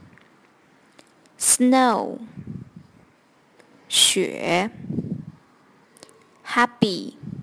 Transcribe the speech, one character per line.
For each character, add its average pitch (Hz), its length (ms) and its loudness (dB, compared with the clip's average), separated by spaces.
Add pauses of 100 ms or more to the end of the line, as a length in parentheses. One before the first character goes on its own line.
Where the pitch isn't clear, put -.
(1400)
Snow， 247 840 2 (1700)
雪。 175 840 2 (1800)
Happy， 220 680 0 (280)